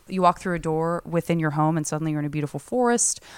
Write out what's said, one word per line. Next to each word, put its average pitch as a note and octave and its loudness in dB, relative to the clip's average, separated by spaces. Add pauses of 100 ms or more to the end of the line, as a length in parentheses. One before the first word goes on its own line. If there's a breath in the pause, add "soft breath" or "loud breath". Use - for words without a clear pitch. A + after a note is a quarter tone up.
you F#3 -4
walk F3+ 4
through F3+ -2
a E3+ -2
door E3 -2
within E3+ 0
your D#3 2
home D#3 2
and D3+ -2
suddenly D#3 -4
you're D3+ -2
in D3 -2
a D3 -4
beautiful D3 -6
forest, A#3+ 0 (180 loud breath)